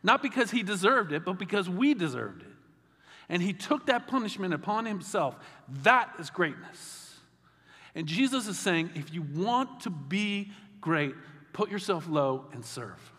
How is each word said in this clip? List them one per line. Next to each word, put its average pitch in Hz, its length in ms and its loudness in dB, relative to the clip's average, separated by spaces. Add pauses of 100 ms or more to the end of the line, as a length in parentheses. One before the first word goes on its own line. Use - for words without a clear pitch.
Not 233 180 6
because 254 300 0
he 240 100 2
deserved 202 500 2
it, 156 140 -2
but 185 140 -2
because 196 280 0
we 247 280 4
deserved 123 480 -4
it. - 40 -18 (800)
And 175 120 0
he 190 120 0
took - 340 0
that 240 200 2
punishment 202 460 -2
upon 208 320 -2
himself. 180 500 -2 (480)
That 233 360 6
is 156 100 -10
greatness. - 800 -4 (880)
And 160 120 -4
Jesus 240 400 0
is 185 100 -4
saying, 170 380 2
if 151 180 -8
you 170 80 -4
want 208 600 0
to 226 80 -6
be 202 600 -2 (280)
great, 147 360 2 (380)
put 202 160 0
yourself 185 380 -2
low 139 460 2
and 117 100 -12
serve. - 560 -12